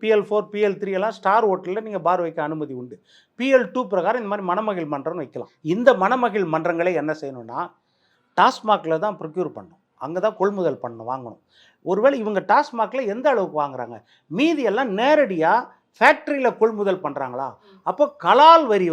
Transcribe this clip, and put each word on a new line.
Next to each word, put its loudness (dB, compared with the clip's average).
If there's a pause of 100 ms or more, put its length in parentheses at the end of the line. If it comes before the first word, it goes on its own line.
பி -4
எல் 0
ஃபோர், -2
பி -4
எல் -2
த்ரீ -6
எல்லாம் -2
ஸ்டார் 2
ஹோட்டல்ல -2
நீங்க -6
பார் 2
வைக்க -6
அனுமதி -8
உண்டு. -16 (420)
பி -4 (100)
எல் 6
டூ 0 (100)
பிரகாரம் 0
இந்த -6
மாதிரி -6
மணமகிழ் -2
மன்றம்னு -6
வைக்கலாம். -14 (220)
இந்த 4 (120)
மணமகிழ் 0
மன்றங்களை 0
என்ன -4
செய்யணும்னா -12 (800)
டாஸ்மாக்ல 2
தான் -4
ப்ரொக்யூர் -6
பண்ணணும், -20 (240)
அங்க -6
தான் 0
கொள்முதல் 0
பண்ணணும், -10
வாங்கணும். -10 (500)
ஒருவேளை 2
இவங்க -2 (120)
டாஸ்மாக்ல 0 (100)
எந்த 0
அளவுக்கு -2
வாங்குறாங்க, -8 (400)
மீதி 0
எல்லாம் -2
நேரடியா 2 (480)
ஃபேக்டரியில 2 (120)
கொள்முதல் 0
பண்றாங்களா? -6 (380)
அப்போ 2 (180)
கலால் 8
வரி 2